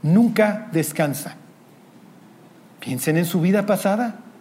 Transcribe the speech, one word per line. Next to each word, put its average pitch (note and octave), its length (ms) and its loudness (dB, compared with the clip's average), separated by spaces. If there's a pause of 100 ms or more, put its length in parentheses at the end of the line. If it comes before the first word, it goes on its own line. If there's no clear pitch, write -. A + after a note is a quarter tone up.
Nunca G#3 680 2
descansa. D3+ 640 -4 (1400)
Piensen C#3 380 -2
en F3 80 0
su E3+ 160 0
vida G3 240 2
pasada. G#3 520 -2 (240)